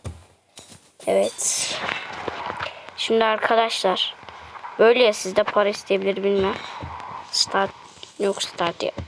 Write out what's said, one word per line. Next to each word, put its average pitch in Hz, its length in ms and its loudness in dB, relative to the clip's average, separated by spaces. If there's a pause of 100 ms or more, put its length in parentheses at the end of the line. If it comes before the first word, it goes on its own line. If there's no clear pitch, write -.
(1080)
Evet. - 680 0 (1200)
Şimdi 226 280 2
arkadaşlar, 220 920 2 (640)
böyle 240 240 8
ya, 214 100 6
sizde 202 300 0
para 208 260 4
isteyebilir 190 540 0
bilmem. 190 320 2 (760)
Start, - 400 0 (480)
yok 202 240 0
start 175 400 -4
ya. 175 80 -2 (160)